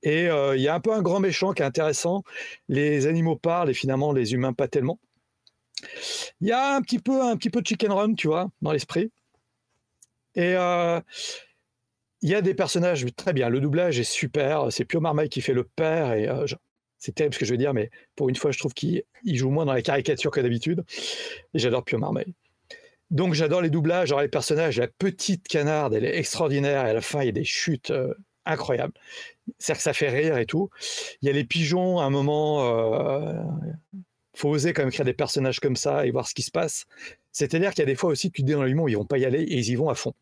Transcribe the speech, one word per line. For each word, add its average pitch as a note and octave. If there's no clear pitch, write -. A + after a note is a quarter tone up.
Et, D#3+
euh, C#3
il C3
y C3+
a D#3+
un F3
peu A3
un A3
grand F3
méchant F#3+
qui E3
est -
intéressant. D#3+
Les C#3+
animaux E3
parlent E3+
et C3
finalement C3+
les A#2+
humains B2+
pas C3+
tellement. D3
Il -
y A3
a C4+
un C4+
petit A#3+
peu, C4
un A#3+
petit A3
peu A3+
de -
Chicken G#3+
Run, G#3
tu -
vois, F3
dans D3+
l'esprit. E3
Et, F3
euh, F3
il D#3
y F#3
a G#3+
des F#3+
personnages E3+
très -
bien. B2+
Le B2
doublage D3+
est A#2+
super. C#3
C'est -
Pio E3
Marmaille D3+
qui C3+
fait C3+
le B2
père. D#3
Et, G#2+
euh, C3+
je, C3+
c'est -
terrible D3
ce -
que B2
je A2
veux B2
dire, C#3
mais A2
pour C#3
une C3
fois, C#3+
je -
trouve C3+
qu'il, E3
il F#3+
joue C3
moins D3+
dans C#3
la B2
caricature C#3+
que C#3+
d'habitude. C3
Et D#3+
j'adore B2
Pio -
Marmaille. A2
Donc F3+
j'adore D#3+
les E3
doublages, E3
j'adore C#3+
les C#3+
personnages. D3
La A#2+
petite -
canarde, D3
elle A2
est -
extraordinaire. C#3
Et A2
à -
la A2+
fin, D3
il -
y A#2+
a -
des -
chutes, -
euh, C3
incroyables. C3+
C'est-à-dire -
que -
ça D3+
fait D3
rire D3
et A#2
tout. E3
Il C3+
y -
a C#3
les C#3+
pigeons, F3
à D3+
un C#3
moment, D3
euh, A#2
faut D3
oser D3+
quand D#3
même C3
créer C3+
des B2
personnages C3
comme C3
ça C#3+
et B2+
voir B2+
ce -
qui A#2+
se -
passe. -
C'est-à-dire E3
qu'il -
y D#3+
a -
des C3+
fois F3
aussi, D#3+
tu -
te C3
dis D3
dans C#3+
l'humour, C#3
ils G#2+
vont G#2
pas C#3
y B2+
aller C3+
et E3+
ils A#2
y B2
vont D3
à B2
fond. -